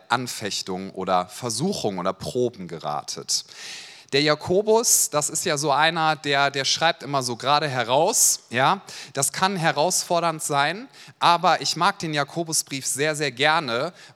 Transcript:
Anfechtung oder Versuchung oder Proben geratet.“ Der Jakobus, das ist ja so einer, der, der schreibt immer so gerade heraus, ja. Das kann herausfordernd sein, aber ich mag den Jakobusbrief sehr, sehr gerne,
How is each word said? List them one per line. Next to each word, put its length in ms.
Anfechtung 840
oder 340
Versuchung 720
oder 140
Proben 560
geratet.“ 760
Der 100
Jakobus, 880
das 180
ist 160
ja 140
so 140
einer, 420
der, 380
der 120
schreibt 380
immer 220
so 100
gerade 340
heraus, 800
ja. 320
Das 200
kann 240
herausfordernd 840
sein, 460
aber 420
ich 140
mag 240
den 160
Jakobusbrief 720
sehr, 300
sehr 160
gerne, 600